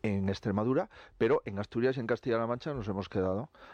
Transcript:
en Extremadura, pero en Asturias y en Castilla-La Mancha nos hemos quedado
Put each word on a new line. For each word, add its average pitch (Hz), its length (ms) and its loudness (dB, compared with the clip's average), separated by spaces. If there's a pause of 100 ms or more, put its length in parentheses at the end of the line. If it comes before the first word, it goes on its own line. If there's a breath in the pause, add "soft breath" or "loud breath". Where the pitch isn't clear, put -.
en 98 280 0
Extremadura, 110 600 0 (280 loud breath)
pero 123 260 4
en 101 160 -6
Asturias 120 380 0
y - 20 -2
en 120 80 -4
Castilla-La 113 400 0
Mancha 123 260 -4
nos 110 140 -4
hemos 98 220 -4
quedado 95 400 0 (240 loud breath)